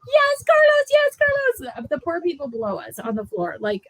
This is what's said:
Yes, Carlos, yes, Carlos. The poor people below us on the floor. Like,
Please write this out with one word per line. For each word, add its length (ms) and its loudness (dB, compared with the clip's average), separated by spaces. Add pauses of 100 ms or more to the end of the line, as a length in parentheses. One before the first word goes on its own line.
Yes, 360 2
Carlos, 480 4
yes, 260 2
Carlos. 720 -2
The 100 -2
poor 220 -4
people 260 -4
below 300 -6
us 220 -12
on 160 -6
the 100 -4
floor. 340 -6
Like, 300 -4